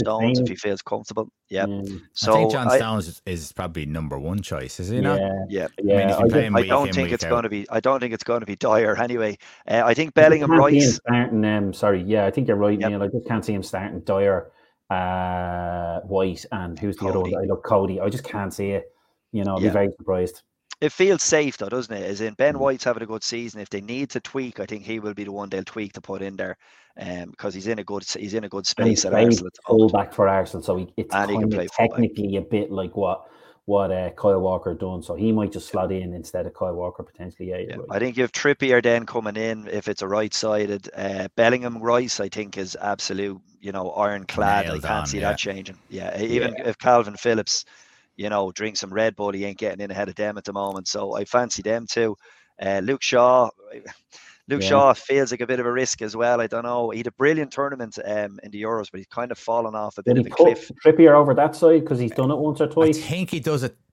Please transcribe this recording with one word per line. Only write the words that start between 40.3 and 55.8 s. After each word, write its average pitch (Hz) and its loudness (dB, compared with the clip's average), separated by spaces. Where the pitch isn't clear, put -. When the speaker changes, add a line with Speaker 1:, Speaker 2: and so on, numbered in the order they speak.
Speaker 1:
Uh, 98 -6
Bellingham 117 2
Rice, 120 0
I 98 -4
think, 101 -10
is 92 -8
absolute, 98 -4
you 98 -12
know, 92 -6
ironclad. 101 0
I 78 -4
Speaker 3:
Nailed - -
Speaker 1:
can't 104 -4
Speaker 3:
on, - -6
Speaker 1:
see 101 -6
Speaker 3:
yeah. 101 0
Speaker 1:
that 104 0
changing. 98 -10
Yeah, 90 -8
e-, 107 -2
even 120 -2
Speaker 2:
Yeah. - -12
Speaker 1:
if 113 -4
Calvin 117 4
Phillips, 110 -2
you 101 -8
know, 98 -2
drinks 104 -6
some 95 -10
Red 110 0
Bull, 101 -4
he 98 -6
ain't 98 -8
getting 98 -4
in 101 -8
ahead 98 -4
of 90 -12
them 104 -4
at 98 -14
the 101 -10
moment. 98 -6
So 104 -6
I 104 -4
fancy 120 0
them 113 -2
too. 110 0
Uh, 98 -2
Luke 131 -2
Shaw, 123 6
<laughs> - -20
Luke 139 -2
Speaker 2:
Yeah. - -2
Speaker 1:
Shaw 139 8
feels 135 2
like 120 -4
a 117 -4
bit 127 -2
of 120 -2
a 120 0
risk 127 -2